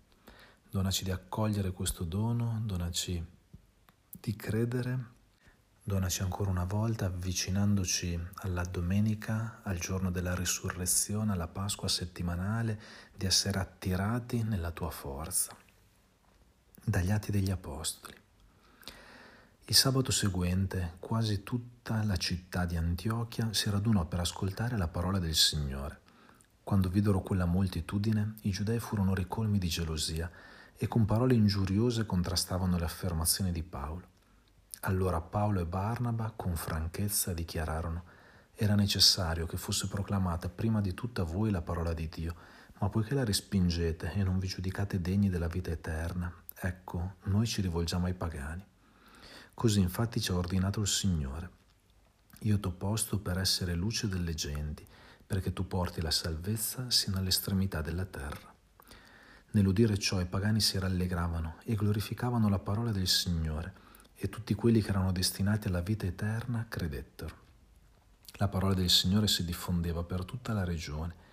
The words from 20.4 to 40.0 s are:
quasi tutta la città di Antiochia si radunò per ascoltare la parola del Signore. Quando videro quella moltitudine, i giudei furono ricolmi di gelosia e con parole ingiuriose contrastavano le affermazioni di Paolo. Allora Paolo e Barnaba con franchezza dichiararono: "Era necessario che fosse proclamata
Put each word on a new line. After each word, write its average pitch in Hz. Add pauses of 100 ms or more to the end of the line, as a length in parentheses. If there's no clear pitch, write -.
quasi 110
tutta -
la 104
città 87
di 85
Antiochia 110
si -
radunò 101
per 90
ascoltare 98
la 90
parola 90
del 82
Signore. 69 (640)
Quando 95
videro 98
quella 92
moltitudine, 101
i 104
giudei 107
furono 98
ricolmi 104
di 90
gelosia 80 (480)
e 113
con 113
parole 117
ingiuriose 107
contrastavano 90
le 85
affermazioni 85
di 82
Paolo. 78 (760)
Allora 92
Paolo 104
e 85
Barnaba 113
con 90
franchezza 82
dichiararono: 82 (520)
"Era 104
necessario 95
che 85
fosse -
proclamata 95